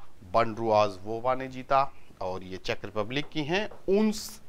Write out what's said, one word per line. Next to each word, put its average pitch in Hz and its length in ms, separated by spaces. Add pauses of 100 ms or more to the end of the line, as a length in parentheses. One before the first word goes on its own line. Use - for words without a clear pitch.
(340)
बंड्रुआजवोवा 110 1040
ने 131 120
जीता, 131 340 (400)
और 92 220
ये 92 140
चेक - 280
रिपब्लिक 107 440
की 156 140
हैं, 190 260 (200)
उन्स 214 600